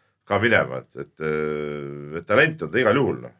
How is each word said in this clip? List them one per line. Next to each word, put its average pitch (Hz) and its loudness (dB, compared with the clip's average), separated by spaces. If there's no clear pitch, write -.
ka 101 2
minema, 73 2
et, - -20
et, 71 -12
eh, 73 -4
et 85 -10
talent 143 2
on 73 -10
ta 123 2
igal 127 4
juhul, 69 0
noh, 62 -16